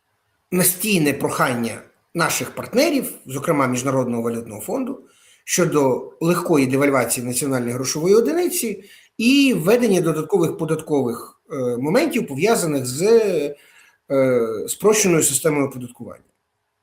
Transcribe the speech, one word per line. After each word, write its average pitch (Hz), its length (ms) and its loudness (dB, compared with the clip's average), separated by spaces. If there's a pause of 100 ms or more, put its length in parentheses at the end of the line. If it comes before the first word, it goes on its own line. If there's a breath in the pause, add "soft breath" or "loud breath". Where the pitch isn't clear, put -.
(520)
настійне 180 600 2
прохання 127 680 -2 (320)
наших 156 420 -2
партнерів, 262 580 0 (120)
зокрема 135 420 0
Міжнародного 123 560 -2
валютного 113 380 -6
фонду, - 460 -8 (420 soft breath)
щодо 143 720 0
легкої 165 460 2
девальвації 131 600 0
національної 123 460 -4
грошової 151 420 0
одиниці 240 680 0 (340 loud breath)
і 262 360 4
введення 196 480 4
додаткових 160 560 0
податкових, 147 840 -4 (100)
е, 160 40 -8 (220)
моментів, 208 500 0
пов'язаних 147 580 0
з, 127 160 -6 (1120 loud breath)
е, 127 360 2 (200)
спрощеною 196 560 2
системою 147 440 0
оподаткування. 123 560 -14 (600)